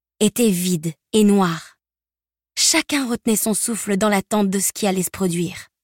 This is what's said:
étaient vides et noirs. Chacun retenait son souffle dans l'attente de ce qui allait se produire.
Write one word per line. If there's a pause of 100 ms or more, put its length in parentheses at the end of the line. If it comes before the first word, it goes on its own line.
(200)
étaient
vides (180)
et
noirs. (800)
Chacun
retenait
son
souffle
dans
l'attente
de
ce
qui
allait
se
produire. (160)